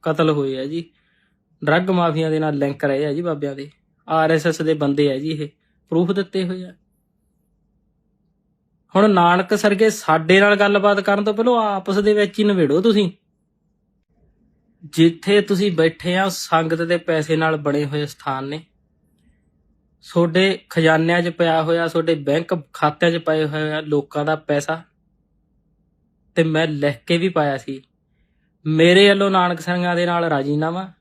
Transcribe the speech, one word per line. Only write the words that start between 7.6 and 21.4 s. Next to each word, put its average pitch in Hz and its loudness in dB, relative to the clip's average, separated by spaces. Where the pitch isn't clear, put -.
ਹੁਣ 208 6
ਨਾਨਕ 185 2
ਸਰਗੇ 208 2
ਸਾਡੇ 165 2
ਨਾਲ 208 4
ਗੱਲਬਾਤ 202 2
ਕਰਨ 202 0
ਤੋਂ 214 -2
ਪਹਿਲਾਂ 226 0
ਆਪਸ 190 -4
ਦੇ 208 2
ਵਿੱਚ 202 0
ਹੀ 214 2
ਨਿਬੇੜੋ 175 2
ਤੁਸੀਂ। 208 2
ਜਿੱਥੇ 165 2
ਤੁਸੀਂ 202 -2
ਬੈਠੇ 165 -2
ਆ, 190 0
ਸੰਗਤ 165 -2
ਦੇ 170 -2
ਪੈਸੇ 160 -2
ਨਾਲ 160 0
ਬਣੇ 147 -2
ਹੋਏ 147 -6
ਸਥਾਨ 135 -8
ਨੇ, 156 -12
ਤੁਹਾਡੇ 175 2
ਖਜ਼ਾਨਿਆਂ 165 2
'ਚ 170 -2
ਪਿਆ 165 0